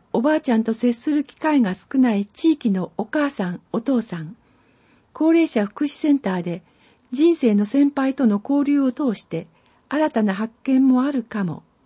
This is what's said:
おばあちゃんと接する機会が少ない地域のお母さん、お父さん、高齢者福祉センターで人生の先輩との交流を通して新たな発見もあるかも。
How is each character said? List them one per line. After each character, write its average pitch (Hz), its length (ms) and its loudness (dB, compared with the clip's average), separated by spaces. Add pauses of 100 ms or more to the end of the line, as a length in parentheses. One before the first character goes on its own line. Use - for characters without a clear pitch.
(140)
お 240 80 0
ば 302 140 2
あ 311 40 0
ち 262 140 -2
ゃ 220 40 2
ん 220 60 2
と 226 100 -2
接 240 200 0
す 302 180 -6
る 294 140 -2
機 - 100 -20
会 302 240 0
が 185 140 2
少 - 260 -6
な 240 160 4
い 202 100 -2
地 - 280 0
域 240 180 -2
の 185 240 -4
お 202 100 -4
母 285 240 -2
さ 185 220 -4
ん、 - 80 -8 (140)
お 233 80 -2
父 247 200 0
さ 175 180 -8
ん、 160 180 -12 (760)
高 320 220 2
齢 330 140 4
者 208 180 -2
福 294 200 -6
祉 - 40 -2
セ 302 240 0
ン 277 60 2
タ 185 160 -4
ー 175 80 -4
で 170 200 -8 (480)
人 320 240 2
生 220 200 2
の 208 100 2
先 285 240 2
輩 269 240 -2
と 269 140 0
の 202 140 2
交 285 220 -2
流 285 180 2
を 262 100 0
通 254 240 -2
し - 80 -16
て 165 240 -10 (420)
新 311 220 0
た 220 120 0
な 196 100 0
発 220 200 -8 (100)
見 269 240 4
も 254 160 4
あ 294 80 -2
る 254 120 -4
か 208 200 -6
も。 165 200 -6 (220)